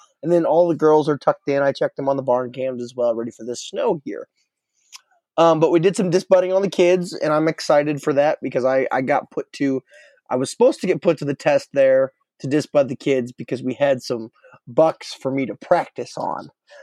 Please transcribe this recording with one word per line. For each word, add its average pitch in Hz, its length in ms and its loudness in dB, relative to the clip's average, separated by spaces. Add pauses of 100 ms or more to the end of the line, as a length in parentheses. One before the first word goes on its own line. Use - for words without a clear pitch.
(220)
And 165 80 -4
then 170 140 2
all 165 240 2
the 165 80 0
girls 151 320 4
are 151 100 0
tucked - 300 -2
in. 139 140 0
I 139 100 2
checked - 240 -4
them 139 120 -4
on 139 80 0
the 139 60 -4
barn 123 300 -2
cams 127 300 -6
as 123 120 -12
well, 120 200 0
ready 117 160 -6
for 113 140 -16
this 117 180 -10
snow - 420 -4
here. 80 240 -10 (1120)
Um, 165 220 6
but 156 100 4
we 165 100 4
did 185 160 2
some 185 140 -2
disc 185 180 0
budding 185 240 4
on 190 100 2
the 190 80 0
kids, 180 440 2
and 151 180 -2
I'm 156 160 0
excited 147 540 0
for 151 100 0
that 143 300 0
because 131 220 -4
I, 131 280 0
I 131 80 0
got 135 300 -2
put - 240 -10
to, 135 280 -2 (460)
I 127 80 -2
was 131 140 -2
supposed - 320 2
to 196 40 -4
get 165 140 0
put 165 180 2
to 151 60 -8
the 139 100 -2
test - 380 0
there 135 400 2 (280)
to - 60 -8
disc 147 260 -2
bud 139 160 2
the 120 80 -8
kids 127 360 -2
because 127 300 -10
we 131 120 -4
had 139 280 0
some 113 280 -8 (360)
bucks 151 480 0
for - 160 -6
me 135 160 -2
to - 80 -8
practice - 640 -4
on. - 300 -8 (340)